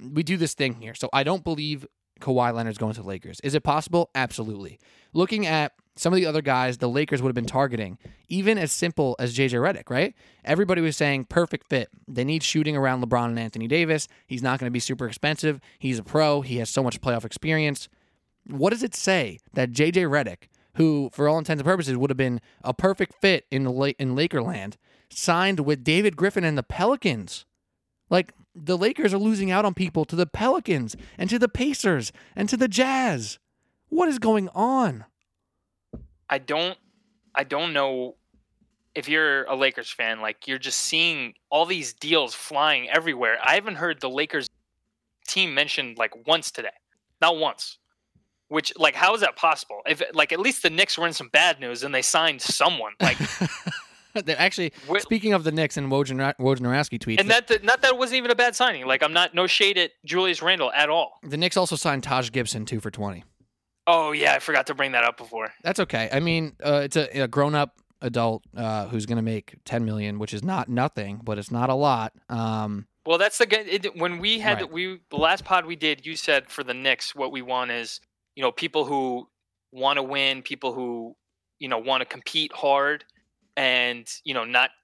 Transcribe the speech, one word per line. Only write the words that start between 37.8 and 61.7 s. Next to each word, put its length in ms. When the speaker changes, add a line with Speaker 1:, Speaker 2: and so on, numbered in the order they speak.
Speaker 2:
if 140
you're 360
a 100
Lakers 360
fan, 300
like, 280
you're 100
just 220
seeing 540
all 160
these 260
deals 420
flying 540
everywhere. 560
I 100
haven't 220
heard 240
the 100
Lakers 380
team 260
mentioned, 440
like, 280
once 240
today. 180
Not 160
once. 400
Which, 280
like, 200
how 180
is 60
that 160
possible? 500
If, 160
like, 200
at 80
least 240
the 60
Knicks 280
were 80
in 60
some 160
bad 320
news 240
and 100
they 80
signed 400
someone. 580
Like, 220
Speaker 1:
<laughs> 1000
They're 160
actually, 320
Speaker 2:
Wh- 100
Speaker 1:
speaking 360
of 100
the 80
Knicks 240
and 120
Wojnarowski 1080
tweets, 220
Speaker 2:
And 80
Speaker 1:
the 60
Speaker 2:
that, 120
that, 160
not 200
that 100
it 40
wasn't 200
even 160
a 20
bad 220
signing. 300
Like, 180
I'm 80
not, 220
no 120
shade 320
at 140
Julius 380
Randle 300
at 180
all. 320
Speaker 1:
The 140
Knicks 200
also 200